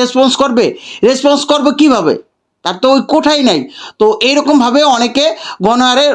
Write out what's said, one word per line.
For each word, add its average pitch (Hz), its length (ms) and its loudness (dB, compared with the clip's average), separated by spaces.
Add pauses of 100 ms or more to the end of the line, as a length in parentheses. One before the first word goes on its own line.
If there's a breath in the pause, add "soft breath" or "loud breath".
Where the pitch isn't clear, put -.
রেসপন্স 254 360 0
করবে? 247 280 0 (400 loud breath)
রেসপন্স 269 400 0
করবে 294 340 0
কিভাবে? 226 360 2 (500)
তার 180 180 -6
তো 254 100 0
ওই 269 80 2 (120)
কোঠাই 302 300 0
নাই। 185 180 0 (380 loud breath)
তো 214 80 4 (220)
এইরকমভাবে 277 520 2 (160)
অনেকে 240 280 -2 (380 loud breath)
গণহারে 247 420 2 (100)